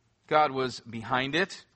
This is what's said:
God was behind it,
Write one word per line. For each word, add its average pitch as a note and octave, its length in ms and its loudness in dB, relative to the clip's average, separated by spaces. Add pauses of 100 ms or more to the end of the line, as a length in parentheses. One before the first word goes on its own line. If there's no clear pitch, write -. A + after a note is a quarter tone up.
(280)
God D3+ 240 4
was B2+ 280 -2
behind B2 560 -4
it, F#3 300 -2 (100)